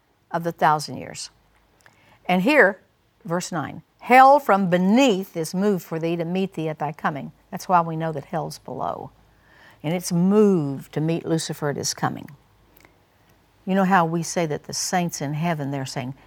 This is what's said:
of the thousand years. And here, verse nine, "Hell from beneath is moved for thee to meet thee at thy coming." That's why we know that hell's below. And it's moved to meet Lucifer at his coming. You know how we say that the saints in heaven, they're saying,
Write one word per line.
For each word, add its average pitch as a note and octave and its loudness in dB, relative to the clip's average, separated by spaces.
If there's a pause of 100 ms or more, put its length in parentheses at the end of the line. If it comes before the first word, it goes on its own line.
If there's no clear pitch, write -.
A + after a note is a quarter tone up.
(320)
of E3+ -4
the E3+ -4
thousand D3+ 0
years. - -14 (960)
And F#3 2
here, G#3+ 4 (440)
verse F3 -6
nine, D#3+ -8 (240)
"Hell C4 8
from G3 2
beneath F#3+ 2
is D#3+ -6
moved F#3+ 0
for E3 -8
thee E3 -2
to E3+ -4
meet F#3 -4
thee D#3+ -6
at D#3 -8
thy D3+ -6
coming." D#3 -8 (180)
That's - -12
why F3+ 4
we E3 -4
know D#3+ -4
that C#3 -10
hell's D#3 -8
below. - -10 (720)
And D3+ -4
it's F3+ -6
moved F3 2
to D3 -4
meet E3 -2
Lucifer D#3+ -4
at - -6
his - -6
coming. - -8 (1300)
You F#3 -2
know G3 4
how F3+ 4
we E3 -2
say E3+ -4
that - -6
the - -14
saints - -4
in D3 -4
heaven, D3+ -4
they're C3+ -6
saying, C3 -8 (120)